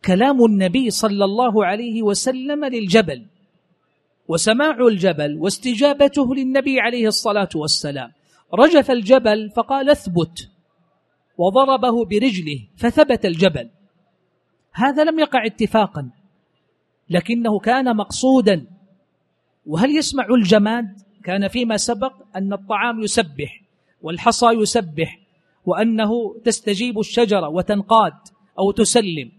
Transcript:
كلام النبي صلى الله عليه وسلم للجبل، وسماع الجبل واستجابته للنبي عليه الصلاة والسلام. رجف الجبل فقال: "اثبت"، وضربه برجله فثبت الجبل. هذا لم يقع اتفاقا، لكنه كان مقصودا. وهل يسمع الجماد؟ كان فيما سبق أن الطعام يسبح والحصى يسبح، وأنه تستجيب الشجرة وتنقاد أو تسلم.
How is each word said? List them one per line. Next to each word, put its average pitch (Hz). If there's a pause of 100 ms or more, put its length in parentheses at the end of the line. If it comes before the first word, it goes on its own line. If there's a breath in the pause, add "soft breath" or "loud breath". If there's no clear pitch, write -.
كلام 240
النبي 208
صلى 202
الله 214
عليه 220
وسلم 262
للجبل، 196 (1000)
وسماع 226 (100)
الجبل 160
واستجابته 262
للنبي 262
عليه 233
الصلاة 208
والسلام. 143 (420)
رجف 277
الجبل 220
فقال: 269
"اثبت"، 170 (880)
وضربه 240
برجله 185 (180)
فثبت 240
الجبل. 160 (1040)
هذا 269
لم 320
يقع 269
اتفاقا، 208 (1000)
لكنه 214
كان 247
مقصودا. 208 (960)
وهل 214
يسمع 277
الجماد؟ 220 (380)
كان 196
فيما 226
سبق 247 (220)
أن 196
الطعام 214
يسبح 160 (400)
والحصى 175
يسبح، 208 (460)
وأنه 220 (320)
تستجيب 214
الشجرة 202
وتنقاد 196 (460)
أو 196
تسلم. 202